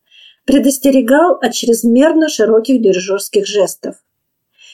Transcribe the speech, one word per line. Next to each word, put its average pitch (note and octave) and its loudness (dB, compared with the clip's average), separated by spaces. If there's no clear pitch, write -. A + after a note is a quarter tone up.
предостерегал C4+ 2
от B3 -2
чрезмерно C4 0
широких A#3 0
дирижерских G3 -2
жестов. G3 -4